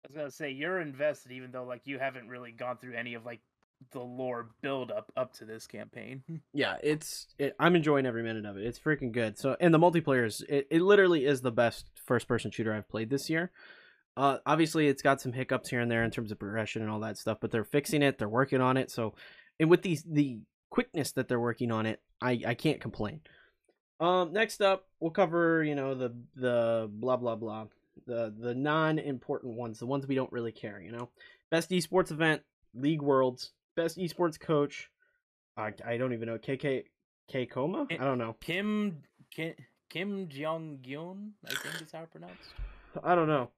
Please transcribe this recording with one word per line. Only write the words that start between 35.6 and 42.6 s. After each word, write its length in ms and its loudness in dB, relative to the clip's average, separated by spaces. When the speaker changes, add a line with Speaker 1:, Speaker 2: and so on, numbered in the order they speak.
Speaker 2:
I 120 -2
don't 160 0
even 140 -4
know, 100 -4
K 200 -4
K, 260 -2
K 160 -2
Koma? 440 -2
Speaker 1:
Ki-, 100 -4
Speaker 2:
I 40 -2
don't 140 2
know. 240 -4
Speaker 1:
Kim, 600 -2
Kim, 220 -8
Kim 400 -6
Jong-gyun, 1000 -8
I 100 -6
think 260 -8
is 120 -18
how 100 -12
it's 80 -20
pronounced. 380 -20